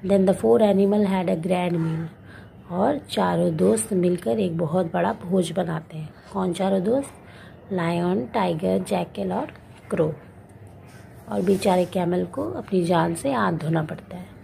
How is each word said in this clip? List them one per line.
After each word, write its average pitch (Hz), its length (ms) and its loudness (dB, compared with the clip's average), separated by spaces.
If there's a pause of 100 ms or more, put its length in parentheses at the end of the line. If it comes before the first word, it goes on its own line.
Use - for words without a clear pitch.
Then 190 240 6
the 180 120 2
four 226 200 6 (120)
animal 202 320 4
had 185 240 0
a 180 120 0
grand 180 320 0
meal। 165 320 -2 (680)
और 185 260 0
चारों 175 580 0
दोस्त 208 380 2
मिलकर 180 460 2
एक 175 180 -2
बहुत 170 360 0
बड़ा 185 200 0
भोज 175 380 -2
बनाते 165 460 -6
हैं। 156 120 -10 (240)
कौन 185 200 -2
चारों 190 300 0
दोस्त? 262 260 0 (640)
Lion, 175 600 0
tiger, 185 440 0
jackal 185 560 -4
और 247 140 -4 (420)
क्रो। 156 260 0 (1120)
और 208 120 -2
बेचारे 185 440 2
camel 180 400 -2
को 294 260 -6
अपनी 190 320 -2
जान 170 320 2
से 269 160 -4
हाथ 208 220 0
धोना 160 300 -2
पड़ता 160 340 -10
है। 185 80 -14 (180)